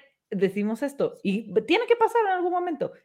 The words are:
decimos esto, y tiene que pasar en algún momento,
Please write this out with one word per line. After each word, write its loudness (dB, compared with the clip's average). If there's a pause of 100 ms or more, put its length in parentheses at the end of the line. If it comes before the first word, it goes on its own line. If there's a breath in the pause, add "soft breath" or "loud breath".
(320)
decimos -2
esto, -4
y -4 (120)
tiene 2
que 4
pasar 2
en 0
algún 0
momento, -2 (140 soft breath)